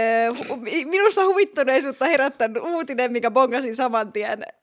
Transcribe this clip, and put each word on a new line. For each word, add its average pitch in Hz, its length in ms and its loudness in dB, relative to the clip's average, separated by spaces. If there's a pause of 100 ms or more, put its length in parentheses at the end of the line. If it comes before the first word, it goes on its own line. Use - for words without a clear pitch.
(500)
hu-, 277 80 -4
mi-, 247 280 -6
minussa 392 400 2
huvittuneisuutta 277 800 2
herättänyt 269 580 0
uutinen, 277 480 -2
minkä 233 200 -2
bongasin 247 440 0
saman 226 380 -2
tien, 214 320 -6 (180)